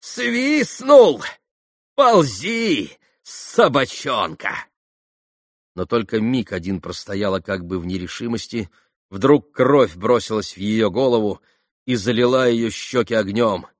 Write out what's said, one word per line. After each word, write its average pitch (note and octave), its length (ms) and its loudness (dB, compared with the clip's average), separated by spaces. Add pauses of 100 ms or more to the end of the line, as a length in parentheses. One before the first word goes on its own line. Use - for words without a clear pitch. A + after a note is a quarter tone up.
Свистнул! B3 1200 4 (720)
Ползи, F3+ 1040 2 (240)
собачонка! - 1400 -2 (1080)
Но F2+ 120 -8
только A2+ 340 -2
миг A#2 320 -2
один F#2 280 -6
простояла G2 600 -6
как F#2 240 -8
бы F2+ 140 -6
в E2+ 80 -6
нерешимости, G#2+ 840 -8 (400)
вдруг C3+ 420 2
кровь B2+ 440 2
бросилась A2 580 -2
в - 40 -18
её G#2+ 320 0
голову A2 500 0 (460)
и B2+ 100 -2
залила B2 520 2
её A#2 220 0
щёки A#2 440 -4
огнём. G2+ 520 0 (140)